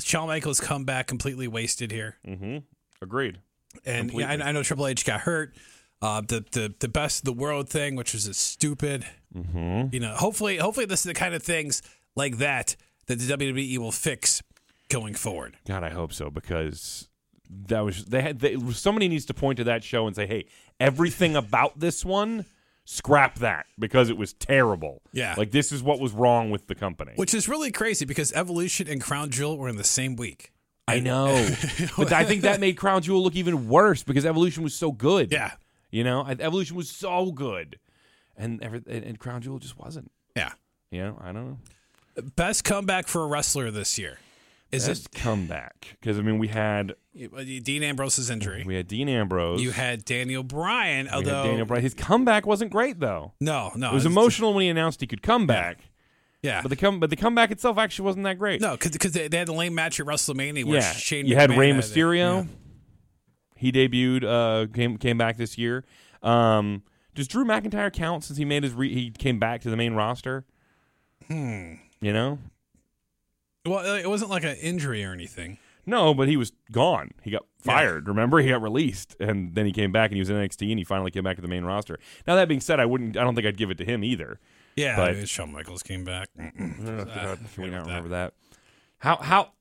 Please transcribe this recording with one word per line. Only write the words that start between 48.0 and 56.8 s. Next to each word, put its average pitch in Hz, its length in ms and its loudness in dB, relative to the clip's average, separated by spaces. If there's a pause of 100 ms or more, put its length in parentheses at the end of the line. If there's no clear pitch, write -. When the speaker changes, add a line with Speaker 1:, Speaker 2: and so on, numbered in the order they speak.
Speaker 1:
injury. 104 360 -4
Speaker 2:
We 92 100 -2
had 90 120 -4
Dean 113 200 -4
Ambrose. 92 540 0
Speaker 1:
You 123 100 -2
had 123 320 -4
Daniel 127 400 -4
Bryan, 156 640 -2
Speaker 2:
We 139 40 -12
had 135 60 -4
Speaker 1:
although 139 300 0
Speaker 2:
Daniel 113 200 0
Bryan. 120 180 0
His 131 100 0
comeback 226 520 4
wasn't 208 260 0
great, 220 280 0
though. 95 400 -2
Speaker 1:
No, 139 360 -2
no, 127 160 -2
Speaker 2:
It - 20 0
was 135 120 4
Speaker 1:
it's 165 60 6
Speaker 2:
emotional 214 420 6
when 196 100 4
he 185 60 4
announced 165 320 0
he 131 60 -6
could - 140 -8
come 226 220 4
Speaker 1:
Yeah. 175 40 2
Speaker 2:
back. 87 300 0 (640)
Speaker 1:
Yeah. 110 200 -2
Speaker 2:
But 135 80 -2
the 135 60 0
come-, 196 240 2